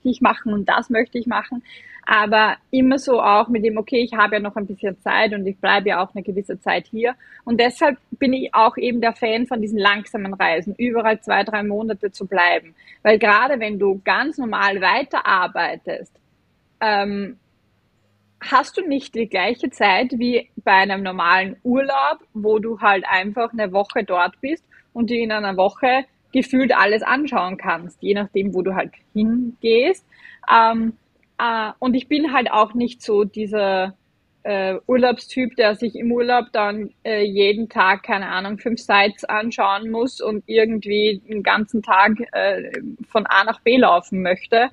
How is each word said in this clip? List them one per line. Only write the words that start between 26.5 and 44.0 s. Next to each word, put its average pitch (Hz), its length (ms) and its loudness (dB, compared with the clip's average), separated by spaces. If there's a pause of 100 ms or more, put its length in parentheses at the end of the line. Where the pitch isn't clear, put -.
alles 208 280 4
anschauen 240 540 -2
kannst, 170 440 -6
je 190 120 0
nachdem, 202 400 -4
wo 180 80 -2
du 185 140 -2
halt 170 180 -4 (200)
hingehst. 233 920 0 (440)
Ähm, 226 440 4 (440)
äh, 226 420 -2
und 254 160 0
ich 262 120 -4
bin 294 260 0
halt 254 180 0
auch 214 220 2
nicht 240 280 -4
so 208 220 2
dieser, 196 720 -2 (480)
äh, 190 340 -2 (100)
Urlaubstyp, 247 680 0
der 214 200 4
sich 220 200 -6
im 233 160 -4
Urlaub 240 420 2
dann, 208 380 -2 (120)
äh, 214 200 0
jeden 208 440 2
Tag, 196 360 0
keine 196 260 -4
Ahnung, 196 280 -6
fünf 226 220 -6
Sites 302 460 2
anschauen 214 640 -2
muss 233 300 -4
und 214 260 -4
irgendwie 214 800 0
den 208 160 -6
ganzen 202 400 0
Tag, 202 300 4 (180)
äh, 190 400 -2 (360)
von 214 180 -2
A 196 180 2
nach 220 160 -4
B 240 180 2
laufen 185 440 4